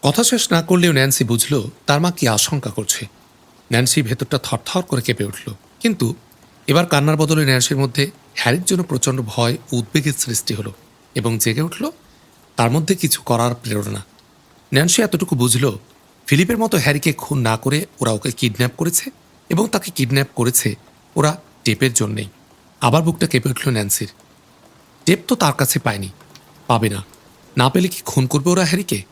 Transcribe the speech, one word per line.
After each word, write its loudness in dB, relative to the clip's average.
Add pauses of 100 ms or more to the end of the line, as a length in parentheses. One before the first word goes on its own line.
কথা 2
শেষ 0
না 2
করলেও 2
ন্যান্সি 2
বুঝল 0 (180)
তার 2
মা 2
কি -2
আশঙ্কা 0
করছে। -6 (680)
ন্যান্সি 2
ভেতরটা -2
থরথর -4
করে -2
কেঁপে -2
উঠল, -10 (280)
কিন্তু 0 (520)
এবার 4
কান্নার 2
বদলে 2
ন্যান্সির 2
মধ্যে -2 (240)
হ্যারির 0
জন্য 0
প্রচণ্ড -2
ভয় -2 (140)
ও -2
উদ্বেগের 0
সৃষ্টি -4
হলো -8 (420)
এবং -2
জেগে 0
উঠল -4 (680)
তার 4
মধ্যে 2
কিছু -2
করার 0
প্রেরণা। -6 (680)
ন্যান্সি 4
এতটুকু 0
বুঝল, 2 (480)
ফিলিপের 2
মতো 2
হ্যারিকে 2
খুন -4
না 2
করে -2 (140)
ওরা 0
ওকে -4
কিডন্যাপ 0
করেছে -2 (380)
এবং 2
তাকে -2
কিডন্যাপ 0
করেছে 0 (420)
ওরা 0 (240)
টেপের 2
জন্যেই। -2 (520)
আবার 4
বুকটা 0
কেঁপে 0
উঠল -2
ন্যান্সির। -2 (960)
টেপ 4 (100)
তো 2
তার 2
কাছে 0
পায়নি, -4 (580)
পাবে 2
না, -6 (520)
না 4
পেলে 2
কি -8
খুন 0
করবে 0
ওরা 4
হ্যারিকে? -2